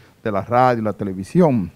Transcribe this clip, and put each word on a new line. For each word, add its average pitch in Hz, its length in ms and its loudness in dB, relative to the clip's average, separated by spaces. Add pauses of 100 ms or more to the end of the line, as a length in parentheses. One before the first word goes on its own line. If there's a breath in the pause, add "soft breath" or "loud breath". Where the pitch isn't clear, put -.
(220 soft breath)
de 110 100 -4
la 95 100 -2
radio, 120 400 2
la 107 100 -2
televisión, 101 840 0